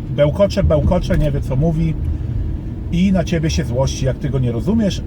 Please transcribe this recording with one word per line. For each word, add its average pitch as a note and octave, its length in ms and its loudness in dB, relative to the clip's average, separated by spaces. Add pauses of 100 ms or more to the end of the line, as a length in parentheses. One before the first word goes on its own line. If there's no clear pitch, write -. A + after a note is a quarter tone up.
(160)
bełkocze, F3+ 480 2
bełkocze, E3+ 540 2
nie D3 140 2
wie, C3 100 -2
co C3 140 -4
mówi D#3+ 380 0 (960)
i F3+ 200 2
na F3+ 120 2
ciebie D#3+ 260 0
się D#3 160 0
złości, C3 400 0
jak B2 120 0
ty C#3+ 120 -4
go C3+ 100 0
nie B2 120 0
rozumiesz, F3 560 0